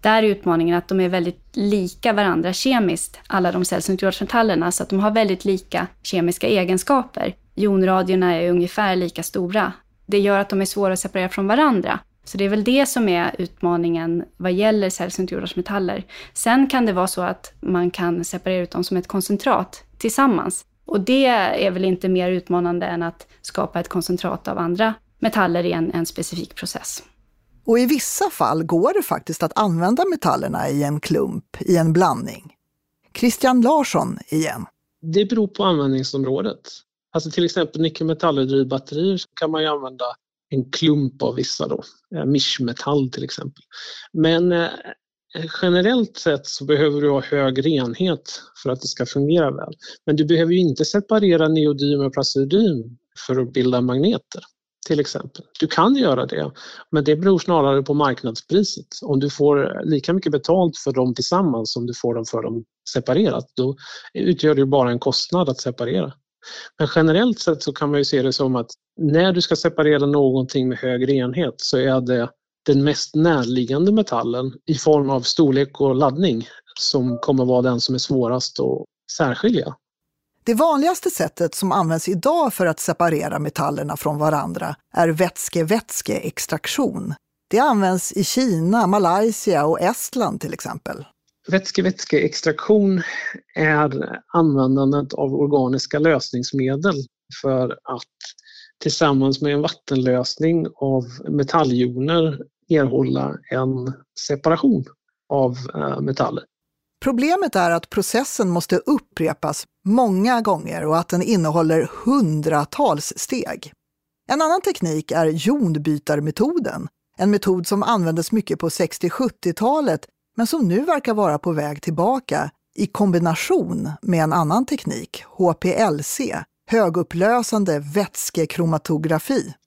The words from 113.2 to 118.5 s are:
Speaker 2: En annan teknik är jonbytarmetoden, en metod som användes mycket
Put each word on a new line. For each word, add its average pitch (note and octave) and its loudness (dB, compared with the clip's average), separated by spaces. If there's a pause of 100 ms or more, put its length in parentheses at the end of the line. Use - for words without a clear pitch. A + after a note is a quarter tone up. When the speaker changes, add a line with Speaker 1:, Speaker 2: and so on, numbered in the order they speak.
Speaker 2:
En D4 0
annan E4 2
teknik E3 -4
är D#3+ 2
jonbytarmetoden, D#3 0 (300)
en G3 4
metod F#3+ 2
som G3+ 0
användes E3+ 0
mycket - -2